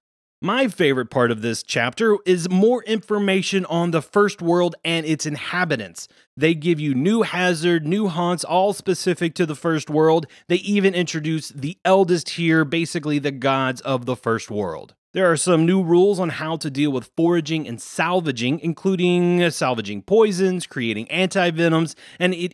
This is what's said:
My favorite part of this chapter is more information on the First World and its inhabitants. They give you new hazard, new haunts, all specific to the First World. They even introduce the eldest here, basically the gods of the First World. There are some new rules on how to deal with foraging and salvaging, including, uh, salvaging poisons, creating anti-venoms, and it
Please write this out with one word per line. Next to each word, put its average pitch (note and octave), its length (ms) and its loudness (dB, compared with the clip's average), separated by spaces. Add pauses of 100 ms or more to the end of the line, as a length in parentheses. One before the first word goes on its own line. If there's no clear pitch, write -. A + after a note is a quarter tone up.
(420)
My A#3+ 280 0
favorite C3+ 400 0
part A#2+ 220 2
of A2 100 -4
this A2+ 220 -4
chapter C3+ 520 0 (100)
is F#3 240 2
more G#3 340 4
information G3 840 0
on E3+ 260 0
the D#3+ 100 0
First G3+ 400 0
World F3 320 2 (120)
and E3 200 -2
its D3+ 200 -2
inhabitants. D3 840 -4 (300)
They D#3 160 2
give D#3+ 260 0
you D3 160 0
new G3+ 280 2
hazard, F3 600 0
new G3+ 220 0
haunts, F3 380 -2
all F#3 260 2
specific F3 640 -2
to F3 100 0
the D#3 80 -4
First D#3 360 -4
World. D#3 380 2 (200)
They F3 100 2
even G3 360 2
introduce D#3+ 560 -4
the C#3+ 340 -10
eldest F3+ 460 2
here, D#3+ 340 2
basically D#3 560 -2
the C#3+ 120 -2
gods C3 500 -2
of B2+ 240 -4
the B2 100 -2
First - 340 -4
World. F2+ 460 -6 (160)
There F3+ 180 2
are D#3+ 80 2
some E3 280 2
new F#3+ 160 4
rules F3+ 380 4
on F3 100 -2
how D#3 280 -6
to D#3 120 -8
deal C#3+ 220 0
with B2 260 -6
foraging E3 500 0
and A#2 140 -10
salvaging, D#3+ 800 -2
including, F3 840 0
uh, F3 80 2
salvaging A2 540 -4
poisons, F#3+ 640 0
creating A2+ 420 -6
anti-venoms, E3+ 840 0 (240)
and F3+ 160 0
it F3 180 -6